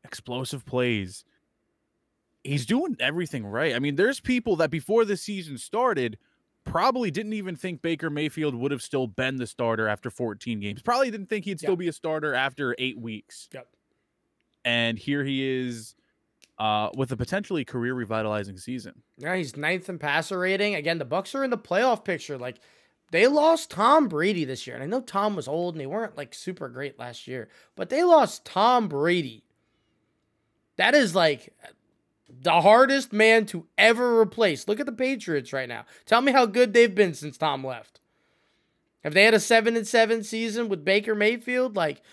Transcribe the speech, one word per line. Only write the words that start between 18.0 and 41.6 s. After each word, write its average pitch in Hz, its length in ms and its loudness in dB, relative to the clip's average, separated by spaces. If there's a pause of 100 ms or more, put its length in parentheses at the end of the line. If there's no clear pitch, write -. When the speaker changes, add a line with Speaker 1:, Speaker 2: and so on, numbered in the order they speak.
Speaker 1:
season. 117 460 -14 (160)
Speaker 2:
Yeah, 165 180 -6
he's 160 200 -6
ninth 170 340 -4
in 175 80 -10
passer 156 420 -2
rating. 196 340 0
Again, 165 240 -2
the 147 60 -6
Bucs 170 320 -6
are 269 80 -2
in 254 60 -2
the 240 80 -2
playoff 233 460 0
picture. 151 320 -6
Like, 123 200 -10 (560)
they 190 160 6
lost 311 420 4
Tom 254 380 4
Brady 170 360 0
this 131 220 -8
year. 123 80 -12
And 123 80 -10
I 139 60 -8
know 247 120 -2
Tom 208 360 -2
was 131 100 -6
old 170 280 -4
and 160 60 -10
they 135 60 -8
weren't, 202 300 -8
like, 143 180 -14
super 175 340 -10
great 131 300 -12
last 120 300 -14
year, 123 200 -10 (280)
but 190 140 -8
they 294 120 2
lost 320 420 4
Tom 226 440 2
Brady. 147 560 -2 (1300)
That 233 180 4
is, 214 180 4
like, 160 400 0 (720)
the 156 320 2
hardest 247 520 6
man 220 340 6
to 170 200 -10 (120)
ever 233 420 4
replace. 208 460 2
Look 220 140 -2
at 269 60 -4
the 269 60 -8
Patriots 208 600 -4
right 131 160 -6
now. 113 160 -12 (220)
Tell 233 140 4
me 269 120 4
how 247 140 6
good 220 260 4
they've 233 220 6
been 185 200 4
since 147 240 -12
Tom 139 260 -2
left. 120 360 -12 (1040)
Have 151 100 -6
they 190 100 8
had 220 100 8
a 202 60 6
seven 233 360 4
and 220 100 -2
seven 226 380 2
season 226 440 -4
with 170 160 -6
Baker 208 300 2
Mayfield? 240 600 0